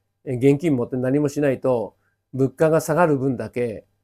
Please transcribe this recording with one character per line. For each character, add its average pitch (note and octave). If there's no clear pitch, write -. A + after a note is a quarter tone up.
え、 C3+
現 C#3
金 D#3+
持 A#2+
っ A#2
て C3
何 B2+
も D3
し D3
な C#3+
い A2+
と、 A#2+
物 C3
価 D#3+
が D#3+
下 D#3
が E3
る D3
分 B2+
だ A2
け、 A2+